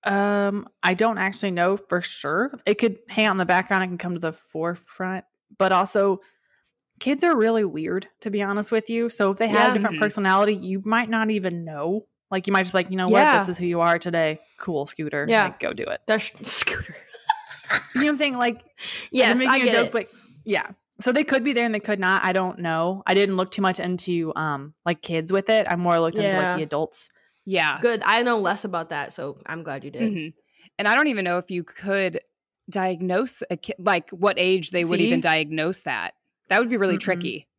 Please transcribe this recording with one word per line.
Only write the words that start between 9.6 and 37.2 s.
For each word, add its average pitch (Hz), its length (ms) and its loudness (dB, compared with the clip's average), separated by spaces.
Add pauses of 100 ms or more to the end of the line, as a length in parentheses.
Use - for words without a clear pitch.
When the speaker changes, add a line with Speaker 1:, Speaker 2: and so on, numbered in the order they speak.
Speaker 2:
Yeah. 254 60 2
Speaker 1:
different 202 220 0
Speaker 3:
Mm-hmm. 151 60 0
Speaker 1:
personality, 202 520 2
you 190 300 -6
might 220 260 0
not 220 200 0
even 180 340 -2
know. 160 420 -4 (240)
Like, 190 160 -2
you 196 80 0
might 190 80 4
just 180 100 -4
be 190 60 2
like, 185 120 -2
"You 185 60 -4
know 185 120 0
what? 262 260 6
This 202 120 2
Speaker 2:
Yeah. 180 40 -4
Speaker 1:
is 175 80 -6
who 175 80 -4
you 170 160 0
are 170 160 4
today. 165 400 0 (180)
Cool, 147 300 -4
Scooter. 147 420 -4
Speaker 2:
Yeah. 214 160 4
Speaker 1:
Like, 185 160 -8
go - 140 -4
do - 100 -6
it." - 220 -6
Speaker 2:
That's 214 180 2
<laughs> - 260 -12
Scooter. - 460 -2 (1000)
Speaker 1:
You 254 60 0
know 294 60 4
what - 20 4
I'm 294 80 2
saying? 269 220 -2
Like, 240 260 -2 (460)
Speaker 2:
Yes, 247 220 4
Speaker 1:
I'm 240 60 4
making 254 140 4
Speaker 2:
I 269 60 4
Speaker 1:
a 254 60 2
Speaker 2:
get 233 100 4
Speaker 1:
joke, 233 140 4
Speaker 2:
it. - 40 -10
Speaker 1:
but 226 160 -2 (380)
yeah. 196 240 -2 (300)
So 247 120 0
they 294 120 2
could 269 200 0
be 285 80 0
there 233 140 0
and 220 80 -2
they 208 60 -4
could 202 200 -4
not. 185 240 2
I 185 80 0
don't 185 280 -2
know. 170 460 -2
I 185 60 2
didn't 196 240 4
look 185 140 0
too - 120 -6
much 185 160 0
into, 175 560 -2
um, 147 380 -4 (140)
like, 175 160 -2
kids 165 300 -4
with 196 180 0
it. 220 180 4
I 175 80 0
more 175 240 2
looked 170 180 0
into, 202 120 2
like, 185 120 0
Speaker 2:
Yeah. 180 140 0
Speaker 1:
the 156 60 -4
adults. 151 480 -6 (340)
Speaker 3:
Yeah. 160 380 0
Speaker 2:
Good. 233 240 0
I 226 160 2
know 240 160 2
less 196 260 -2
about 170 260 -6
that, 147 220 -8
so 139 320 -10
I'm 165 200 -10
glad 139 200 -10
you 143 60 -12
did. 220 220 -2
Speaker 3:
Mm-hmm. 160 260 -8 (400)
And 202 100 0
I - 60 4
don't 294 140 4
even 208 160 0
know 175 140 0
if 180 120 -8
you 175 140 -4
could 190 560 -2 (500)
diagnose 185 800 -2
a 175 60 -2
ki-, - 220 -10
like, 180 320 0
what 190 280 0
age 185 320 2
they 175 140 0
would 170 160 0
even 233 180 4
Speaker 1:
See? 165 100 0
Speaker 3:
diagnose 160 540 0
that. 107 300 -6 (360)
That 196 120 4
would 240 100 0
be 247 60 0
really 190 200 2
Speaker 1:
Mm-mm. - 40 -4
Speaker 3:
tricky. 175 460 -4 (120)